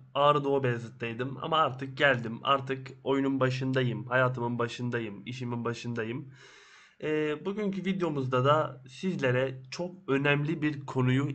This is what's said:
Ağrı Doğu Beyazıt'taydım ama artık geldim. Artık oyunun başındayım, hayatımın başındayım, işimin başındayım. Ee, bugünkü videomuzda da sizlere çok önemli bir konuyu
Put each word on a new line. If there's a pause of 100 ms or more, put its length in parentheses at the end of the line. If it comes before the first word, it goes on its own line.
(140)
Ağrı
Doğu
Beyazıt'taydım
ama
artık
geldim.
Artık (120)
oyunun
başındayım,
hayatımın
başındayım,
işimin
başındayım. (680)
Ee,
bugünkü
videomuzda
da
sizlere
çok
önemli
bir
konuyu